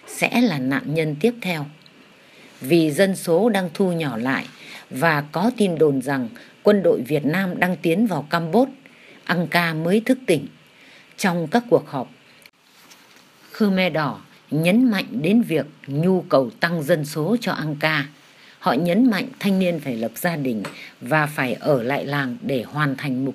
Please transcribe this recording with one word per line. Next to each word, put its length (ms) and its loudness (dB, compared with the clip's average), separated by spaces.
sẽ 340 -2
là 180 2
nạn 360 -2
nhân 260 -2
tiếp 220 2
theo. 240 -4
Vì 300 2
dân 260 2
số 320 2
đang 260 0
thu 180 0
nhỏ 240 -2
lại 280 -2
và 300 2
có 360 -2
tin 220 2
đồn 240 4
rằng 260 -2
quân 200 4
đội 200 4
Việt 220 -2
Nam 360 0
đang 160 2
tiến 300 2
vào 240 -2
Campuchia, 420 2
Anka 500 0
mới 260 2
thức 260 2
tỉnh. 200 2
Trong 320 0
các 220 2
cuộc 180 4
họp, 220 -8
Khmer 400 2
Đỏ 280 -2
nhấn 400 4
mạnh 200 -2
đến 320 2
việc 240 -2
nhu 340 0
cầu 300 0
tăng 220 0
dân 220 0
số 360 -2
cho 120 -4
Anka. 560 -2
Họ 140 0
nhấn 380 4
mạnh 160 -2
thanh 200 0
niên 220 0
phải 160 -6
lập 180 -6
gia 220 -4
đình 260 -4
và 260 0
phải 280 -4
ở 280 0
lại 240 -2
làng 360 -4
để 200 -2
hoàn 340 -2
thành 280 -4
mục 100 -4